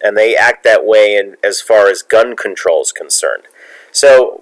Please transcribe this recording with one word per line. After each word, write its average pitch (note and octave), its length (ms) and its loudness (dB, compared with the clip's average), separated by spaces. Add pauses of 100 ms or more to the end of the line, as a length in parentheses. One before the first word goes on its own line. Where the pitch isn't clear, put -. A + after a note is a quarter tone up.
and G#2 160 -4
they A2 180 2
act A#2+ 300 -2
that A2 200 2
way G#2+ 300 2
in, G2 280 -4
as G2 180 -4
far G#2 280 2
as F#2 140 -2
gun A2+ 340 0
control F2+ 460 -4
is - 80 -8
concerned. - 540 -8 (480)
So C3 500 2